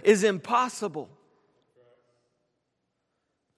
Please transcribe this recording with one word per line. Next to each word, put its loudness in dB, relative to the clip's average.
is 4
impossible. -2